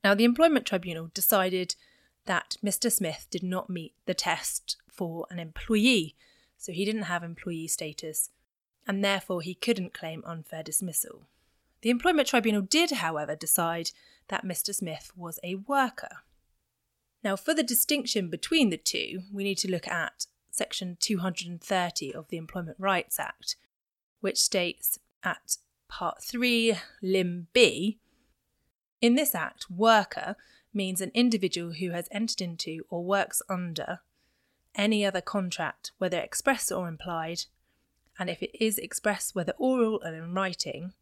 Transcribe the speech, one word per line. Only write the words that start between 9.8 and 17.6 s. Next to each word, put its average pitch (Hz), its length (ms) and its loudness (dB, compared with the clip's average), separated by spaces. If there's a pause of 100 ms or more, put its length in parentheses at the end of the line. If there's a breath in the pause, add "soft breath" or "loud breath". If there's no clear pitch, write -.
claim 160 320 -10
unfair 160 380 -10
dismissal. - 640 -4 (560)
The 226 80 2
Employment 285 380 4
Tribunal 214 340 4
did, 320 300 4
however, 160 420 -2
decide 170 560 0 (380 soft breath)
that - 160 -4
Mister 185 280 -4
Smith 165 440 -6
was 170 260 -12
a 180 140 -4
worker. 262 680 -2 (1000)
Now, 196 100 0
for 247 180 -2
the 302 120 2